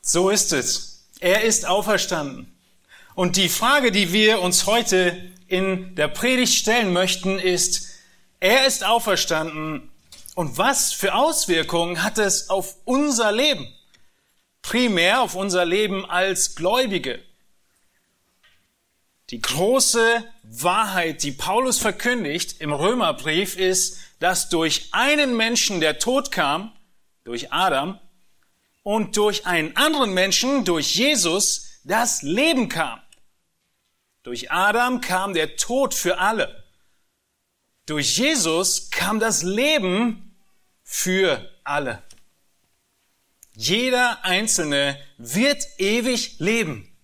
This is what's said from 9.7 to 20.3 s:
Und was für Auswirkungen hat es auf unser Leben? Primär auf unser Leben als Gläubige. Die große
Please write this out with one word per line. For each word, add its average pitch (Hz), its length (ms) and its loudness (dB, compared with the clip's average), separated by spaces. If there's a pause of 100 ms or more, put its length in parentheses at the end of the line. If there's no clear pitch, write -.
Und 139 240 -4
was 240 340 0
für 185 220 -2
Auswirkungen 170 880 0
hat 214 160 -2
es 202 320 0
auf 190 340 -2
unser 254 480 2
Leben? 233 340 0 (960)
Primär 226 600 2
auf 214 120 -4
unser 185 300 0
Leben 196 440 0
als 185 460 -2
Gläubige. 185 680 -2 (2000)
Die 120 100 -10
große 226 840 2 (200)